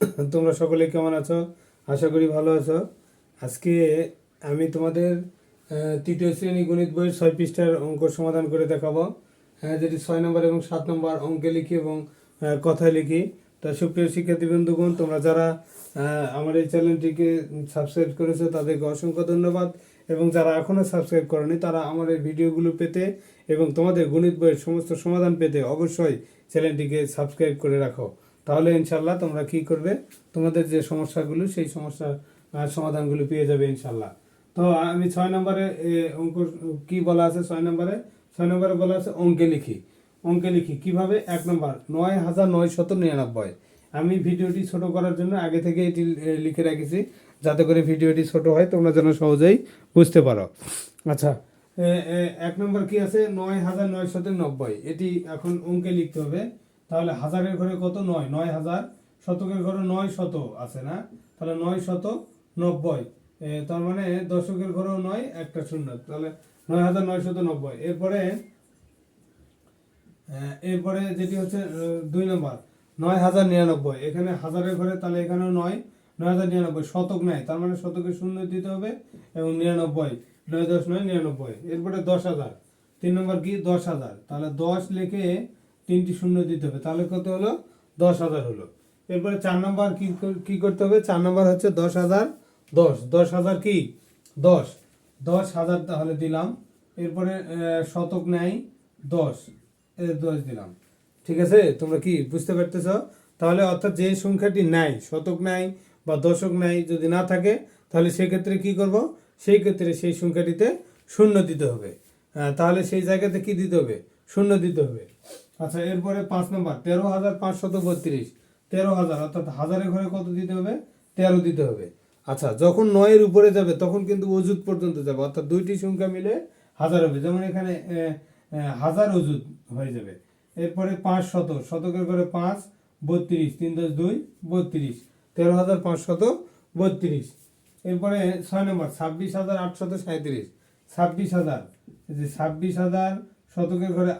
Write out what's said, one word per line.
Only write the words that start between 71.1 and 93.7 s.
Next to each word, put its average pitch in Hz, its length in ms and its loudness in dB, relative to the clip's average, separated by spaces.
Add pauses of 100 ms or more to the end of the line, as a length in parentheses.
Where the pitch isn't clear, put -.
যেটি 185 200 -4
হচ্ছে, 190 220 -4
এ, 165 480 -6
দুই 170 200 -2
নম্বর, 151 320 -4 (420)
নয় 175 160 2
হাজার 185 320 4
নিরানব্বই। 165 540 2
এখানে 175 340 -2
হাজারের 175 400 -4
ঘরে 185 220 -2
তাহলে 175 240 -2
এখানেও 180 300 -2
নয়, 180 300 -2 (400)
নয় 170 80 2
হাজার 180 180 2
নিরানব্বই। 170 360 0
শতক 180 400 -4
নাই, 165 240 0
তার 160 120 -4
মানে 180 160 -2
শতকে 175 380 -6
শূন্য 185 320 -6
দিতে 180 220 -6
হবে 196 280 -6 (400)
এবং 160 220 -2
নিরানব্বই, 165 520 0 (400)
নয় 165 160 -2
দশ 170 220 2
নয়, 180 120 -2
নিরানব্বই। 156 540 -4 (100)
এরপরে 170 400 -6
দশ 180 220 2
হাজার, 147 360 -6 (400)
তিন 180 180 2
নম্বর 185 200 -2
কি? 175 180 -4
দশ 175 300 0
হাজার। 143 260 -6 (140)
তাহলে 147 220 -6
দশ 175 420 -2
লিখে 185 560 -4 (400)
তিনটি 180 260 2
শূন্য 180 300 2
দিতে 156 240 -4
হবে, 135 120 -6
তাহলে 165 320 -4
কত 180 160 -4
হলো? 196 360 -2 (360)
দশ 170 220 4
হাজার 156 220 -2
হলো। 101 240 -8 (400)
এরপরে 185 320 -2
চার 180 180 0
নম্বর 196 360 0
কি 190 140 -4 (140)
কর-, 190 180 -4
কি 196 180 -4
করতে 190 260 0
হবে? 208 180 6
চার 190 200 2
নম্বর 185 220 4
হচ্ছে 185 260 4
দশ 175 280 0
হাজার 185 280 4 (500)
দশ। 156 280 8
দশ 170 300 4
হাজার 180 280 0
কি? 180 320 0 (460)